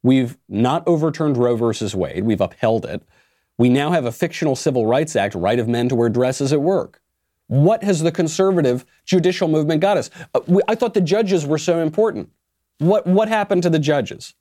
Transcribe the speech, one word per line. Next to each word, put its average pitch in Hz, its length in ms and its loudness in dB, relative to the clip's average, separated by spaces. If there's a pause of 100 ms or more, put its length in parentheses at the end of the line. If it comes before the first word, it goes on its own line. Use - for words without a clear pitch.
We've 127 340 2 (120)
not 127 380 0
overturned 156 500 0
Roe 120 200 2
versus 110 380 -2
Wade. 87 300 -4
We've 110 160 0
upheld 110 440 0
it. - 180 -10 (540)
We 123 140 4
now 143 220 2
have 156 120 0
a 117 80 -4
fictional 156 440 -4
Civil 127 280 -2
Rights 131 320 0
Act, 101 180 -2
right 98 240 0
of 110 100 -2
men 120 200 0
to 135 60 0
wear 117 140 2
dresses 127 440 0
at 147 80 2
work. 165 400 -2 (460)
What 160 360 2
has 190 200 0
the 165 100 0
conservative 160 720 0 (200)
judicial 180 440 0
movement 156 320 0
got 196 160 2
us? 123 140 -4 (240)
Uh, 131 120 2
we, 180 220 4
I 220 60 0
thought 233 180 -2
the 202 80 2
judges 185 460 0
were 151 120 0
so 165 200 0
important. 165 520 -2 (480)
What, 185 280 2
what 202 220 2
happened 202 340 0
to 170 80 2
the 160 80 2
judges? 143 640 -2